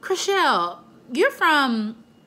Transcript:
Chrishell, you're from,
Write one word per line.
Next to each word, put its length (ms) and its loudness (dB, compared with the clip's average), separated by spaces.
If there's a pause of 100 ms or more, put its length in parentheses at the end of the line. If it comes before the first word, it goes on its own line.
Chrishell, 760 -2 (320)
you're 200 2
from, 720 0 (240)